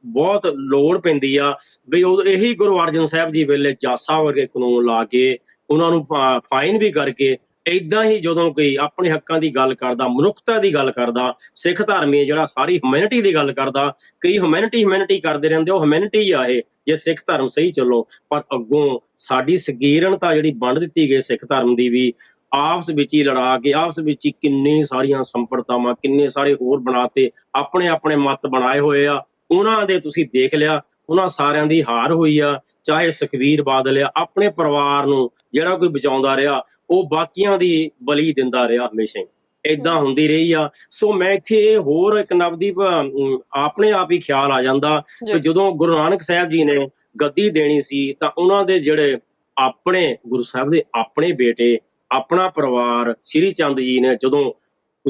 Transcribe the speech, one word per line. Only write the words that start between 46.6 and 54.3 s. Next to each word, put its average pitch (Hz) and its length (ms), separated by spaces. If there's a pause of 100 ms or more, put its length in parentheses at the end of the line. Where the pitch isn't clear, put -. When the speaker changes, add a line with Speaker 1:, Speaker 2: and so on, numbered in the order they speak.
Speaker 1:
ਨੇ 139 240 (320)
ਗੱਦੀ 208 300
ਦੇਣੀ 151 300
ਸੀ, 139 320
ਤਾਂ 151 260
ਉਹਨਾਂ 190 260
ਦੇ 185 140
ਜਿਹੜੇ 147 400 (400)
ਆਪਣੇ 160 580 (120)
ਗੁਰੂ 120 140
ਸਾਹਿਬ 131 280
ਦੇ 160 140 (100)
ਆਪਣੇ 151 380
ਬੇਟੇ, 120 460 (340)
ਆਪਣਾ 175 360
ਪਰਿਵਾਰ, 120 720
ਸ੍ਰੀ 180 280
ਚੰਦ 143 300
ਜੀ 127 200
ਨੇ 127 140
ਜਦੋਂ 131 380 (580)